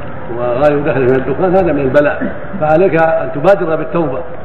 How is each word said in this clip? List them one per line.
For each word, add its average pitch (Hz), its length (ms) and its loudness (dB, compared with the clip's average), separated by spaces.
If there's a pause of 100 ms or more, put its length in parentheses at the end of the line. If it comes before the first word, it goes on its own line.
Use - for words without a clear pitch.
(360)
وغالب 139 480 0
دخلك 135 260 0
من 131 60 4
الدخان، 143 340 -2
هذا 175 220 2
من 143 80 0
البلاء، 147 520 0 (280)
فعليك 160 420 4
أن 160 320 0
تبادر 160 420 2
بالتوبة 160 420 -4 (260)